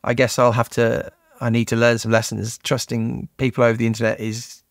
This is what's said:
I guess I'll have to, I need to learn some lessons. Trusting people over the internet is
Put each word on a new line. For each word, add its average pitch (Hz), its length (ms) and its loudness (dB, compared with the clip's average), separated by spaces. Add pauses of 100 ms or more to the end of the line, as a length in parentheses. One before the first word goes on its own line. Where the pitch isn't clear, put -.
I 120 120 0
guess 127 240 2
I'll 123 120 6
have 117 180 0
to, 117 420 0 (280)
I 120 120 -2
need 113 160 2
to 117 80 0
learn 117 240 4
some 113 120 -2
lessons. 110 480 -2
Trusting 120 760 -4
people 131 260 0
over 113 140 4
the 117 80 0
internet 110 340 0
is 110 520 -10